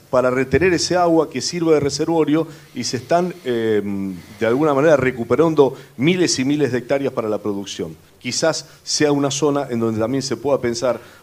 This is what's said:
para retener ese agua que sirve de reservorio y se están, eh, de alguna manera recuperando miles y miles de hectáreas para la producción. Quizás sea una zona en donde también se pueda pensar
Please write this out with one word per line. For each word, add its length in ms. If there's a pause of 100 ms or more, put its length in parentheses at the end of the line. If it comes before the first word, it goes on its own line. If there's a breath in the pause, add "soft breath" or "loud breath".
para 220
retener 420
ese 220
agua 340
que 100
sirve 360
de 40
reservorio 680 (260 loud breath)
y 120
se 120
están, 380 (100)
eh, 340 (600)
de 80
alguna 260
manera 240
recuperando 760 (220 loud breath)
miles 420
y 60
miles 260
de 80
hectáreas 340
para 160
la 80
producción. 580 (220 soft breath)
Quizás 480 (180 loud breath)
sea 280
una 180
zona 400
en 100
donde 200
también 240
se 120
pueda 240
pensar 400 (240 loud breath)